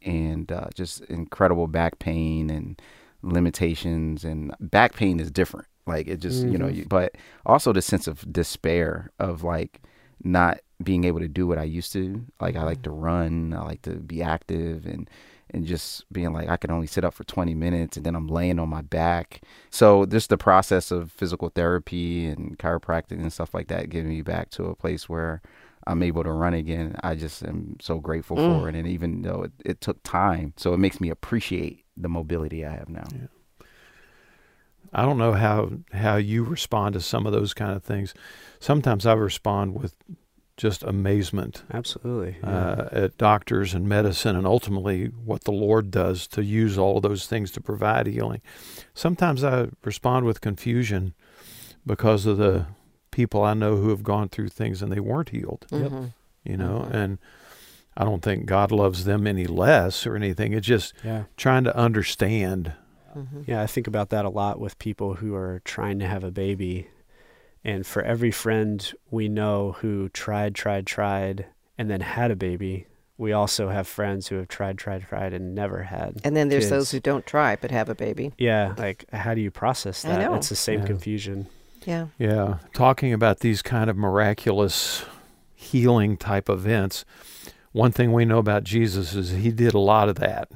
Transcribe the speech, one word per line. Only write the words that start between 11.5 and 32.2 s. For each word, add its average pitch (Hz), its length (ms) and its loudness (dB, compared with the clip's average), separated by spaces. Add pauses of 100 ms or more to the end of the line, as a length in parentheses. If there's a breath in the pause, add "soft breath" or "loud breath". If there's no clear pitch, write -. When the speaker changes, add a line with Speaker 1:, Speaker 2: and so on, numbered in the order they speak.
Speaker 1:
I 78 40 -2
used 80 300 -6
to. 98 320 -4 (160)
Like, 87 140 -2
I 80 80 -2
like 82 160 -2
Speaker 3:
Mm. - 40 -14
Speaker 1:
to 78 80 -6
run, 82 640 -2
I 82 100 -6
like 78 200 -10
to - 80 -8
be 80 320 -8
active, 82 640 -4
and, 80 220 -10 (420 soft breath)
and 85 140 -4
just - 460 -8
being 85 220 -2
like, 80 160 -4
I 85 80 0
can 82 140 -4
only 82 160 -2
sit 90 180 -2
up 85 80 0
for - 100 -16
twenty 87 300 -4
minutes, 85 420 -2
and 73 100 -8
then 85 100 -2
I'm 80 120 -4
laying 85 320 0
on 80 80 -2
my 78 140 -4
back. 82 600 -2 (280 soft breath)
So 101 360 10
just 107 240 0
the 104 80 6
process 95 540 6
of 87 200 -4
physical 87 380 -4
therapy 85 760 -2
and 78 320 -6
chiropractic 82 640 -2
and 82 100 -4
stuff - 220 -8
like 85 140 -6
that 82 220 -6
getting 82 200 -4
me 80 140 -6
back 82 280 -6
to 90 140 -6
a 85 100 -6
place 82 320 -6
where 82 340 -4 (460 soft breath)
I'm 85 140 0
able 82 220 0
to 82 80 -4
run 85 240 0
again, 82 480 -4
I 82 100 -2
just 78 300 -10
am 78 360 -8
so 82 200 -4
grateful 82 380 -4
Speaker 3:
Mm. 147 220 4
Speaker 1:
for 82 100 -4
it. 80 60 -4
And 82 120 -4
even 87 340 -4
though 90 220 -4
it, 87 80 -10 (120)
it - 180 -4
took - 200 -4
time, 87 560 0
so 90 160 0
it 87 40 2
makes 95 220 2
me 85 100 -2
appreciate 87 760 -4 (100)
the 87 140 -6
mobility 80 560 -4